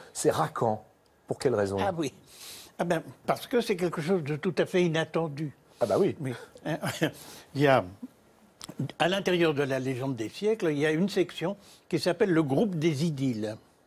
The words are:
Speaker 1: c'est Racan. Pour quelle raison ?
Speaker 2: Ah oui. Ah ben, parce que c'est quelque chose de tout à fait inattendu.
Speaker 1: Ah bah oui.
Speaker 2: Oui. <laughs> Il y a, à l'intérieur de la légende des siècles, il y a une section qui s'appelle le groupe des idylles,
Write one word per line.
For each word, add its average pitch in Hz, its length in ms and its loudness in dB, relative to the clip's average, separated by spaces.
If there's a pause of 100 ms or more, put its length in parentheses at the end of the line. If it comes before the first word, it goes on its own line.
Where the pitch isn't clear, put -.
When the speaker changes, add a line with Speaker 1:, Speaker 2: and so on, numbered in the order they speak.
(120)
Speaker 1:
c'est - 200 2
Racan. 123 500 0 (460)
Pour - 100 -6
quelle 127 160 2
raison ? 101 240 2
Speaker 2:
Ah 98 180 0
oui. 147 160 -2 (680)
Ah 190 40 -2
ben, 170 160 0 (260)
parce - 200 -2
que 240 140 0
c'est 220 160 -2
quelque 170 240 -2
chose 170 240 0
de 147 100 -4
tout 156 240 -2
à 170 80 2
fait 180 160 2
inattendu. 160 760 -2 (240)
Speaker 1:
Ah 120 60 2
bah 101 140 4
oui. - 200 2
Speaker 2:
Oui. 131 120 -4 (320)
<laughs> 156 100 -2 (800)
Il 135 60 -2
y 147 80 6
a, 123 160 6 (1120)
à 156 100 4
l'intérieur 180 460 2
de 147 80 0
la 135 160 0
légende 131 380 -4
des 110 140 -6
siècles, 208 420 0
il 147 60 -2
y 147 80 2
a 156 40 2
une 170 180 2
section 185 480 -2 (320)
qui 160 120 0
s'appelle 185 320 2
le 160 100 6
groupe 160 320 2
des 151 300 0
idylles, 123 520 -2 (300)